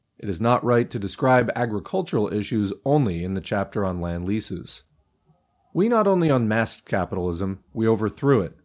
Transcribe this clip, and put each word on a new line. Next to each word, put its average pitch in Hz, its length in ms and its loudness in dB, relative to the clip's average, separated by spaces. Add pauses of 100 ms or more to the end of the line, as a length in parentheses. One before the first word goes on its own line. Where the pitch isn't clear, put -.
(180)
It 104 120 -10
is 85 100 -4
not 117 240 2
right 120 280 2
to 120 60 -6
describe 120 600 2
agricultural 120 760 -2
issues 104 380 -2 (140)
only 110 400 2
in 95 80 -4
the 92 80 -4
chapter 101 420 -4
on 92 160 -2
land 85 260 -4
leases. 98 580 -6 (880)
We 208 160 2
not 220 180 2
only 175 220 4
unmasked 113 560 0
capitalism, 92 760 -2 (140)
we 113 120 0
overthrew 113 540 2
it, 82 260 -4